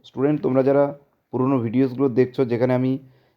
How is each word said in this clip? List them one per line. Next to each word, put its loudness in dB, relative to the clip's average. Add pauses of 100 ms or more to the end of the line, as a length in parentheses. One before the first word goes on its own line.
স্টুডেন্ট, -2
তোমরা 2
যারা 0 (320)
পুরনো 0
ভিডিওসগুলো 0
দেখছো, 0
যেখানে 0
আমি -2 (380)